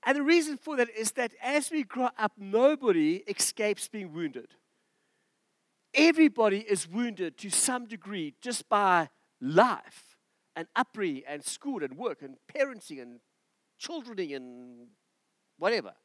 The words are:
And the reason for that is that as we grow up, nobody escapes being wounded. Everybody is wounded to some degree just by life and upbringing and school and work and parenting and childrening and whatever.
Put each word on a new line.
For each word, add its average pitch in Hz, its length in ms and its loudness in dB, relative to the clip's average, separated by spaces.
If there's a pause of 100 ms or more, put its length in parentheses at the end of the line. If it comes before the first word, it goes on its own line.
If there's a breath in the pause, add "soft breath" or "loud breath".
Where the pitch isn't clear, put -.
And 262 100 4
the 285 60 -2
reason 302 360 4
for 302 180 -8
that 240 200 2
is 220 180 -4
that 240 280 -4
as 277 300 -2
we 311 120 -2
grow 247 320 -2
up, 214 220 -2
nobody 202 880 2
escapes - 600 -2
being - 260 -10
wounded. 139 400 -8 (1400)
Everybody 277 640 6
is 208 280 -2
wounded 185 520 -6
to 202 100 -12
some 247 380 0
degree 196 520 -8
just - 300 -8
by 185 400 4 (300)
life 170 800 2 (380)
and 165 200 -10
upbringing 185 500 -4
and 143 180 -10
school 254 400 -8
and 135 140 -8
work 180 240 -8
and 135 140 -16 (180)
parenting 247 480 -4
and 120 200 -18 (600)
childrening 226 540 -8
and 123 540 -14 (680)
whatever. 175 360 -2 (120)